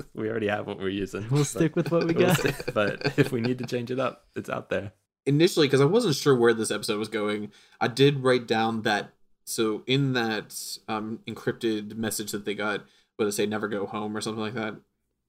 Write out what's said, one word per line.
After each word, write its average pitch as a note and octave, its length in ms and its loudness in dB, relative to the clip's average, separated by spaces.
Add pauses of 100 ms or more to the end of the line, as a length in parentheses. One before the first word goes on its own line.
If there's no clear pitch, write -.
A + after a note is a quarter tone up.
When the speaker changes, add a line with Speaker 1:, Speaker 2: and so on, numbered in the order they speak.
Speaker 1:
<laughs> - 140 -20
we G#2+ 140 -4
already A2 180 0
have G#2 200 -2
what G#2 120 -8
we're F#2+ 100 -2
using, G2 400 -4
Speaker 2:
We'll C#3+ 120 4
Speaker 1:
but C#3+ 60 0
Speaker 2:
stick D#3+ 300 0
with E3 140 0
what E3+ 140 2
we E3+ 80 0
Speaker 1:
we'll F3+ 140 4
Speaker 2:
got. F3+ 120 4
Speaker 1:
stick, - 340 -4
but G#2+ 440 0
if C#3+ 140 4
we B2 80 0
need B2 200 0
to A#2+ 60 -8
change A#2+ 260 -4
it B2+ 80 -4
up, - 260 -4 (100)
it's G#2+ 140 -8
out B2 200 -6
there. G2 220 -4 (340)
Speaker 3:
Initially, D3 440 4
'cause C3+ 120 6
I C#3 40 6
wasn't F#3 300 4
sure C#3 200 6
where A#2 180 6
this A2 180 0
episode G#2+ 280 -2
was A2 80 -2
going, G#2 440 -2 (280)
I A#2 80 2
did C3+ 360 4
write B2+ 240 2
down A2+ 340 0
that, G#2+ 320 -2 (320)
so A2 420 -2
in C3+ 260 2
that, A2 640 -4 (120)
um, A2 380 -6
encrypted A2 680 -4
message A2 360 -4
that G2+ 140 -6
they G#2 100 -4
got, G2+ 300 -4 (300)
where A2 100 0
they G2+ 60 0
say, G#2 140 0
"Never G#2+ 240 -2
go G#2 160 -4
home," G#2+ 320 -6
or - 40 -6
something A2 200 -6
like G#2+ 140 -6
that. A2 200 -6 (540)